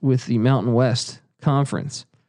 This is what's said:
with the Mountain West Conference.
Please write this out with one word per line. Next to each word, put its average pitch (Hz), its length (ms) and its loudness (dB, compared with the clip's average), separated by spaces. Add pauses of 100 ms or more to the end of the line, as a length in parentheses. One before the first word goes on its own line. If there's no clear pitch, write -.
with 131 240 0
the 120 140 0
Mountain 120 340 2
West 120 480 0 (180)
Conference. 139 680 -2 (200)